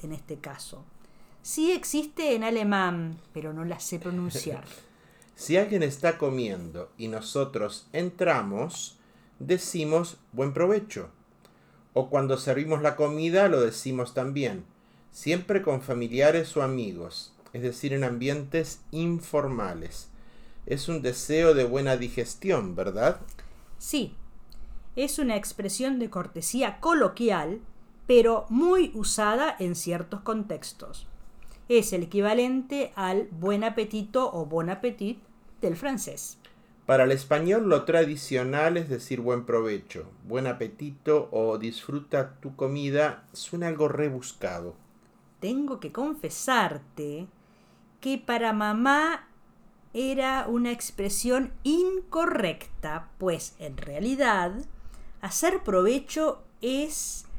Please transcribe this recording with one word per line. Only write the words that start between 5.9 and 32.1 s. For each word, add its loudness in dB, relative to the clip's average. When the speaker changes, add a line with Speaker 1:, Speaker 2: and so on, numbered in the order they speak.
Speaker 2:
comiendo -4
y -8
nosotros -4
entramos, 0
decimos 0
"buen 0
provecho". 0
O 2
cuando 2
servimos 0
la 4
comida 4
lo 4
decimos 0
también, -2
siempre 0
con 0
familiares 2
o 4
amigos, -4
es -8
decir, -2
en 2
ambientes -2
informales. -2
Es -2
un -2
deseo 6
de 6
buena 2
digestión, -2
¿verdad? 2
Speaker 1:
Sí, -4
es -2
una 0
expresión -2
de -4
cortesía -2
coloquial, 2
pero 8
muy 6
usada 2
en -2
ciertos -4
contextos. -6
Es 6
el 2
equivalente 2